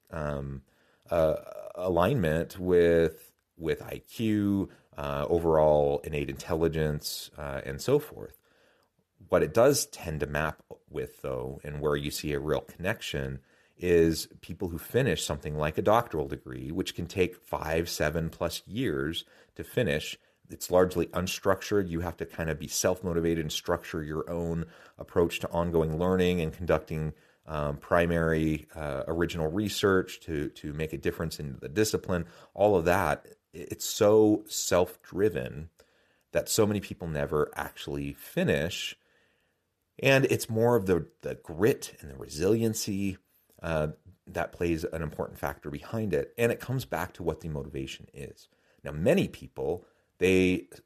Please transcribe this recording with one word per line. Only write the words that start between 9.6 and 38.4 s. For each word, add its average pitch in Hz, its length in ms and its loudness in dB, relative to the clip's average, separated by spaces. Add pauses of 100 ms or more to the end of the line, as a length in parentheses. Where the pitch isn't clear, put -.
tend 78 340 -6
to 73 60 0
map 73 360 -2 (280)
with, 65 320 -8
though, 65 400 -6
and 73 180 -8
where 73 160 2
you 71 140 -4
see 76 220 -4
a 69 80 -2
real 71 200 0
connection, 69 800 -6 (380)
is 82 500 4 (120)
people 90 280 -8
who 82 100 -6
finish 117 460 0
something 76 320 -6
like 76 220 0
a - 40 0
doctoral 95 460 2
degree, 65 420 -10
which 87 240 -4
can 85 120 -6
take 90 300 0
five, 78 520 -4
seven 82 400 -2
plus - 380 -6
years 85 580 -4 (300)
to 82 100 -12
finish. 78 540 -2 (320)
It's - 200 -12
largely 87 360 4
unstructured. 92 800 -2
You 85 120 -2
have 87 180 -6
to 82 80 -6
kind 82 240 -4
of 73 80 -2
be 73 100 -10
self-motivated 85 720 0
and 78 100 -6
structure - 500 -4
your 76 280 -6
own 85 360 -4 (320)
approach - 420 2
to - 100 -6
ongoing 82 480 0
learning 90 420 2
and 78 120 -2
conducting, 78 640 -2 (320)
um, 73 320 -4
primary, 80 960 2
uh, 73 340 -6
original 82 420 -2
research 95 680 0
to, 76 300 -4
to 78 240 -12
make 78 180 -4
a 73 60 -6
difference 80 420 -4
in 69 200 -10
the - 80 -12
discipline. 90 580 0 (280)
All 101 220 4
of 80 80 2
that, 87 440 2
i-, - 60 -20 (180)
it's - 340 -10
so 107 600 6
self-driven 87 1200 -2 (640)
that - 160 0
so 107 180 2
many 101 140 0
people 87 280 -10
never 73 480 0
actually 71 560 -6
finish. - 840 -2 (1000)